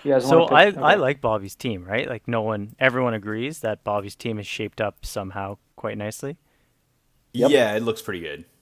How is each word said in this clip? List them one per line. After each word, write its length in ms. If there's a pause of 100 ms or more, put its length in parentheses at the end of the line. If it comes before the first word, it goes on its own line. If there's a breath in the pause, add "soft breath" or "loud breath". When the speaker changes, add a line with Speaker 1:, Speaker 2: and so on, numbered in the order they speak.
Speaker 1:
You 100
guys 140
Speaker 2:
So 180
Speaker 1:
wanna 260
pick? 60
Speaker 2:
I, 140
I 20
Speaker 1:
Okay. 80
Speaker 2:
like 200
Bobby's 340
team, 280
right? 240
Like, 200
no 140
one, 380
everyone 340
agrees 460
that 240
Bobby's 320
team 240
is 80
shaped 320
up 260
somehow 520 (180)
quite 220
nicely. 400 (960)
Speaker 1:
Yep. 180
Speaker 3:
Yeah, 240
it 80
looks 180
pretty 200
good. 240 (160)